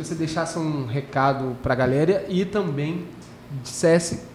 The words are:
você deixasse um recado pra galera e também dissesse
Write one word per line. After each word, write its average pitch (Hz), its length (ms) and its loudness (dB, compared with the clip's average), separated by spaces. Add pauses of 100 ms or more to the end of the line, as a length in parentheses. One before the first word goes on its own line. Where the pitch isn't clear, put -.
você 175 100 -6
deixasse 160 440 -2
um 151 280 0
recado 135 760 0
pra 131 120 2
galera 139 540 2
e 190 160 2
também 175 640 -2 (560)
dissesse - 580 4 (140)